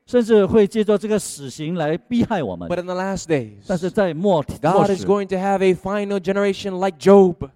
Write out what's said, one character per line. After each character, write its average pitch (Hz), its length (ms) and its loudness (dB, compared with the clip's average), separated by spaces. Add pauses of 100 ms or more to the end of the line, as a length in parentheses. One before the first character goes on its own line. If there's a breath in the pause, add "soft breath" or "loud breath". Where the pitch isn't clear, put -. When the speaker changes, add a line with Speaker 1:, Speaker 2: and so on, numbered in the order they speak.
Speaker 1:
甚 247 160 2
至 208 220 6
会 202 200 4
借 214 200 0
助 208 120 2
这 202 80 -4
个 208 140 0
死 139 300 -12
刑 156 260 -8
来 160 220 -2
逼 233 260 -2
害 196 180 -4
我 95 140 -6
们。 85 140 -12
Speaker 2:
But 175 100 -4
in 175 60 -8
the 180 100 -8
last 185 300 -6
days, 113 320 -4 (100)
Speaker 1:
但 185 100 -2
是 170 140 -4
在 185 220 0
末-， 175 300 0
Speaker 2:
God - 120 -10
is - 80 -18
Speaker 1:
末 175 240 4
世， 190 180 -2
Speaker 2:
going 196 220 0
to 190 80 -4
have 190 260 -2
a 190 140 2
final 202 440 -6
generation 196 640 -4
like 185 140 -2
Job, 190 380 6 (200)